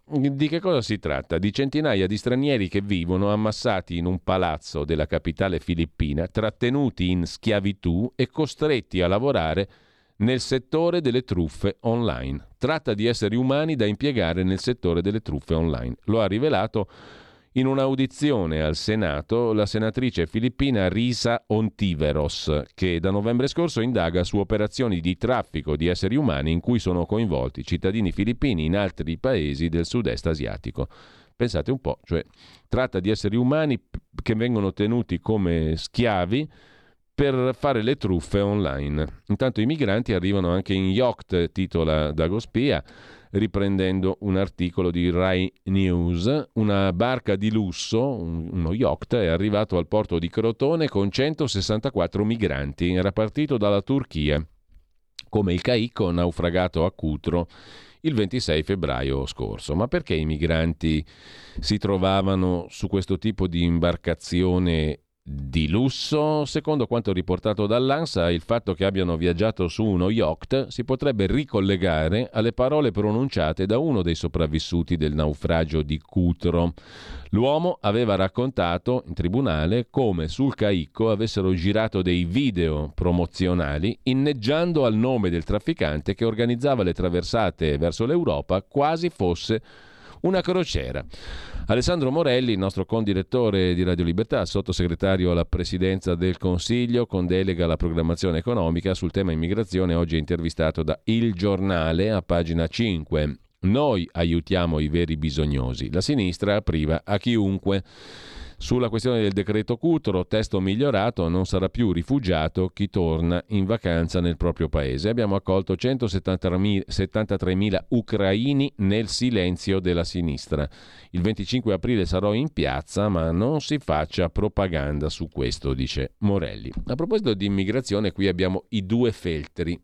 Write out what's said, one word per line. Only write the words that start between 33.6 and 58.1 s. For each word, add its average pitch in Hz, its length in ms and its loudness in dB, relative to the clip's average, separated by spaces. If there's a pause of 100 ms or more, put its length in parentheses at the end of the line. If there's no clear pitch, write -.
p-, - 180 -14 (240)
che 117 120 0
vengono 110 380 0
tenuti 107 480 0
come 85 560 0
schiavi 107 760 0 (640)
per 131 400 2
fare 127 300 0
le 135 140 0
truffe 95 420 0
online. 76 880 -2
Intanto 113 320 0
i 107 60 2
migranti 123 480 0
arrivano 92 380 2
anche 95 220 0
in 95 120 2
yacht, 95 640 0
titola 78 640 0
Dagospia, 98 680 0 (500)
riprendendo 95 920 0
un 95 160 0
articolo 90 540 0
di 87 180 2
Rai 92 440 2 (120)
News. 92 880 2
Una 101 380 2
barca 113 440 0
di 104 160 0
lusso, 107 500 -2
un, 85 500 -4
uno 85 220 0
yacht, 104 420 0
è 107 120 2
arrivato 101 500 0
al 85 100 0
porto 101 300 0
di 82 120 -2
Crotone 135 580 0
con 98 240 0
centosessantaquattro 107 1120 -2
migranti. 87 680 -2
Era 92 200 2
partito 135 460 0
dalla 101 240 2
Turchia, 78 640 0 (840)
come 98 240 2
il 90 80 0
Caicco 117 480 0
naufragato 87 760 0
a 95 60 0
Cutro 80 560 -2 (540)
il 156 140 0